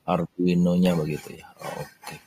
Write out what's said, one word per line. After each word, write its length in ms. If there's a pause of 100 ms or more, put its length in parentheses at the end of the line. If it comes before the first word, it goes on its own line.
Arduino-nya 920
begitu 400
ya. 240
Oh, 240
oke. 300 (120)